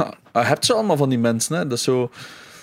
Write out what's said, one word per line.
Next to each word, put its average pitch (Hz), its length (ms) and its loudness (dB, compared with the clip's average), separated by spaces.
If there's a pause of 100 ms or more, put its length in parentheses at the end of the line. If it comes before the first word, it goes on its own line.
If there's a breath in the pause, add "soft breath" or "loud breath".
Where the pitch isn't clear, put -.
<laughs> - 260 -16
je - 60 0
hebt 120 260 2
ze - 100 2
allemaal 214 220 0
van 143 120 2
die 127 100 0
mensen, 117 380 0
hè. 175 100 -2
Dat 123 120 -4
is - 60 -6
zo, 127 260 0 (520 loud breath)